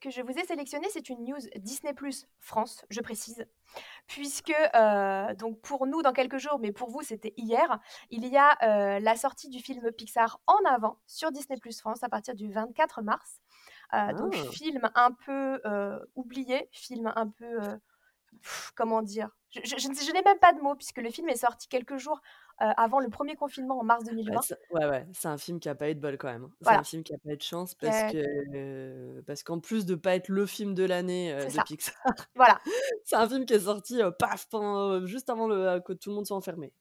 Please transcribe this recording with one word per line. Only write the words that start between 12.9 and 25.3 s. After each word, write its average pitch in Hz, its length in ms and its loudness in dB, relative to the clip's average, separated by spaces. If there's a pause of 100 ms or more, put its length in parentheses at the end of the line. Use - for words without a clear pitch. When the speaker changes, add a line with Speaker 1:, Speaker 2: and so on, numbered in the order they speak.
Speaker 1:
mars. - 380 -4 (540)
Heu, 208 200 2
donc 349 200 -2
Speaker 2:
Ah. - 0 -
Speaker 1:
film 277 600 -2
un 247 180 8
peu, 269 520 -4
heu, 202 360 -2 (160)
oublié, 254 560 -4
film 226 420 -6
un 220 140 0
peu, 233 340 -8
heu, 208 180 -6 (960)
comment 226 280 2
dire ? 214 280 -6 (200)
Je, 240 140 -12
je, 247 140 -4
je 269 100 -2
ne 277 60 -4
sais, 285 100 -6
je 311 80 -4
n'ai 370 100 2
même 392 160 8
pas 359 140 10
de 302 80 2
mots 285 140 2
puisque - 240 -12
le 233 120 -4
film 330 180 -6
est 254 80 0
sorti 233 320 -2
quelques 262 300 -6
jours, 277 220 -6 (420)
heu, 220 40 2 (100)
avant 226 240 4
le 247 100 -2
premier 294 260 -6
confinement 262 420 -4
en 233 60 -2
mars 233 200 2
Speaker 2:
Ouais, - 0 -
Speaker 1:
deux 226 100 -8
mille 220 180 -4
vingt. 220 80 2
Speaker 2:
c'est, - 160 -4 (140)
ouais, 160 180 2
ouais, 135 240 0
c'est - 160 -6
un 147 80 -2